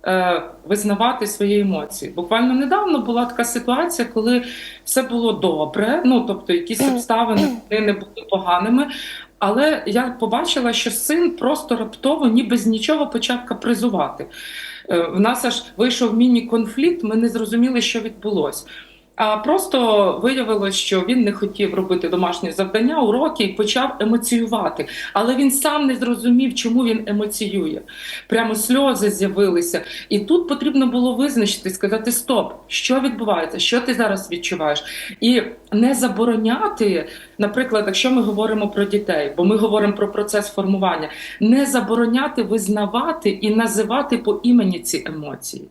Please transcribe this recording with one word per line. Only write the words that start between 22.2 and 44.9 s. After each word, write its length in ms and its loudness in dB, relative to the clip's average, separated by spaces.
завдання, 500 0
уроки 420 2
і 40 0
почав 520 -2
емоціювати. 840 0
Але 240 2
він 140 4
сам 360 0
не 80 2
зрозумів, 600 2
чому 300 0
він 220 0
емоціює. 720 -2
Прямо 260 0
сльози 560 2
з'явилися. 720 0
І 100 2
тут 300 2
потрібно 380 2
було 280 2
визначити, 560 0
сказати: 420 -2
«Стоп, 400 0
що 340 0
відбувається, 580 -2
що 220 2
ти 140 -2
зараз 380 -2
відчуваєш?» 520 -2
І 220 4
не 220 4
забороняти, 1120 0
наприклад, 480 0
якщо 240 0
ми 120 4
говоримо 460 0
про 160 0
дітей, 520 -2
бо 80 2
ми 120 6
говоримо 360 2
про 200 -2
процес 380 -2
формування, 580 0
не 260 4
забороняти 760 0
визнавати 880 0
і 240 0
називати 640 0
по 240 -2
імені 360 4
ці 280 -6